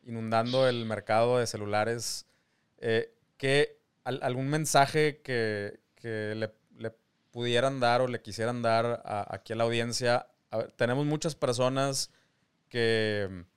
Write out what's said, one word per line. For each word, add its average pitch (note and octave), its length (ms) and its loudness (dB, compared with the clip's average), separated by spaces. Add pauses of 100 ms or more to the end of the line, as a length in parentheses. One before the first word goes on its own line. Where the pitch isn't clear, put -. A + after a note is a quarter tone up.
inundando A#2 640 2
el A#2+ 180 0
mercado A2+ 520 2
de A#2 80 2
celulares, G#2+ 800 -4 (520)
eh, A#2 360 0 (220)
¿qué, C#3 420 0 (260)
al-, B2+ 180 -6
algún C3 260 -2
mensaje D3+ 760 2
que, G#2+ 580 -4 (140)
que G#2+ 420 -6
le, A2 160 -6 (260)
le A2+ 140 -8 (380)
pudieran A#2+ 500 0
dar A#2+ 220 4
o B2+ 60 0
le A#2+ 140 -6
quisieran A#2 400 -4
dar A#2 420 2
a, G2+ 300 -6
aquí - 180 -10
a A2 40 -4
la A#2 80 2
audiencia? A#2 600 0 (240)
A A2 80 -4
ver, A#2+ 140 -6
tenemos B2+ 340 0
muchas D3+ 280 -2
personas C3+ 760 0 (580)
que G#2+ 760 0 (120)